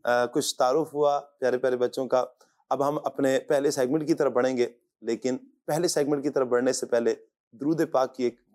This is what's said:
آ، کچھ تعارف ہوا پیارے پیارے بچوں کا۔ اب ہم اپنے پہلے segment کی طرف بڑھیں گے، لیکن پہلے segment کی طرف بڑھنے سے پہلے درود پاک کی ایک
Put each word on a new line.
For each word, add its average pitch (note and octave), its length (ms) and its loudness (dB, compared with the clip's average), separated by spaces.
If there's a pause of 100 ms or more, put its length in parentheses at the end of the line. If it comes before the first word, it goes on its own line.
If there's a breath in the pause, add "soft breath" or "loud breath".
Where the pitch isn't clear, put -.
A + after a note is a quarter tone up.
آ، A#2+ 220 2
کچھ - 300 -2
تعارف C#3 380 0
ہوا C#3+ 260 0
پیارے B2+ 380 -2
پیارے B2+ 180 0
بچوں B2 300 -2
کا۔ B2+ 180 0 (460 soft breath)
اب C3+ 180 0
ہم D3+ 160 -2
اپنے C3+ 360 0
پہلے C#3+ 300 0
segment C#3+ 360 0
کی D#3+ 80 2
طرف C#3 180 0
بڑھیں B2+ 240 2
گے، A#2+ 100 2 (340)
لیکن A#2 360 -2 (300)
پہلے E3 220 0
segment D3 340 0
کی C#3+ 80 -2
طرف C3 160 0
بڑھنے B2 260 2
سے - 140 -4
پہلے A#2 280 2 (380)
درود D3 280 -2 (120)
پاک C3 220 0
کی B2+ 100 -4
ایک A#2 160 -2 (140)